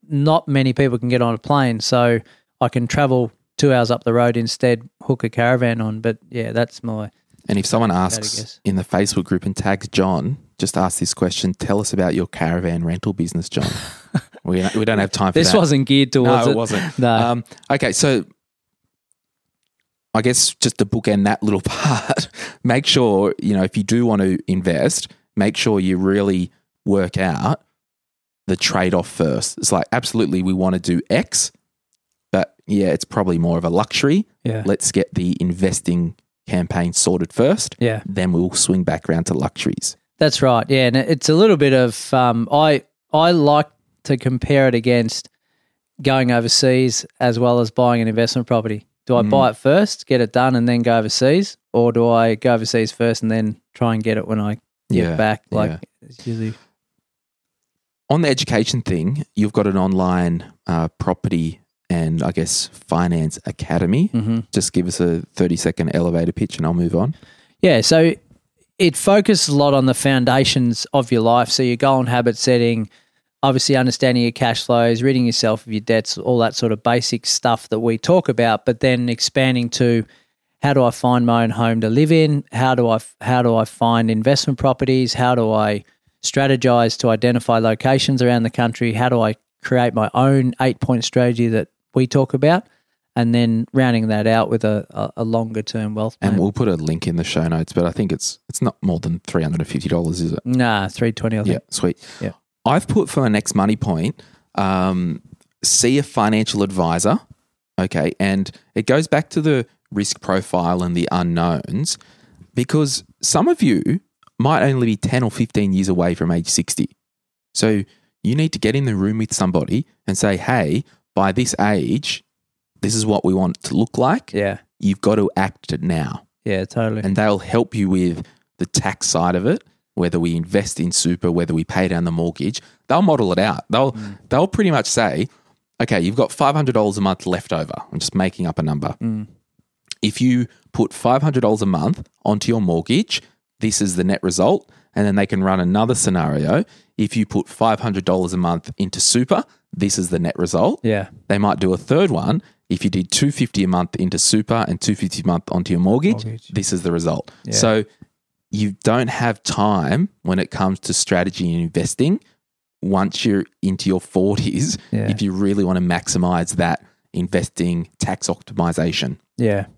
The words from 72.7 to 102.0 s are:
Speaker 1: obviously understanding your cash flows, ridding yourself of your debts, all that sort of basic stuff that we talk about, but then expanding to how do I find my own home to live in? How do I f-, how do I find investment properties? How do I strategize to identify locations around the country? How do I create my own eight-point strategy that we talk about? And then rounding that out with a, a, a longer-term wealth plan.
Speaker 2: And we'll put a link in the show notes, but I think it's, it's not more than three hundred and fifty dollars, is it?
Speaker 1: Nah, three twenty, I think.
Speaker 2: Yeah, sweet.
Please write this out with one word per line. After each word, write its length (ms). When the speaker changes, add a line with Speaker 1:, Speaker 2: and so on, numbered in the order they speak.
Speaker 1:
obviously 340
understanding 460
your 100
cash 320
flows, 380
ridding 240
yourself 400
of 60
your 80
debts, 360
all 220
that 180
sort 160
of 100
basic 440
stuff 420
that 120
we 180
talk 320
about, 340
but 160
then 300
expanding 600
to 340
how 100
do 100
I 100
find 340
my 180
own 60
home 320
to 80
live 200
in? 320
How 220
do 140
I 80
f-, 240
how 220
do 120
I 120
find 440
investment 480
properties? 560
How 200
do 180
I 320
strategize 760
to 120
identify 500
locations 640
around 200
the 80
country? 420
How 160
do 120
I 160
create 320
my 200
own 460
eight-point 440
strategy 440
that 200
we 140
talk 260
about? 320
And 180
then 400
rounding 360
that 180
out 240
with 140
a, 260
a, 280
a 60
longer-term 720
wealth 240
plan. 140
Speaker 2:
And 80
we'll 120
put 160
a 60
link 320
in 100
the 80
show 220
notes, 260
but 120
I 80
think 200
it's, 360
it's 120
not 220
more 160
than 300
three 160
hundred 160
and 80
fifty 200
dollars, 320
is 120
it? 120
Speaker 1:
Nah, 440
three 240
twenty, 260
I 60
think. 100
Speaker 2:
Yeah, 40
sweet. 340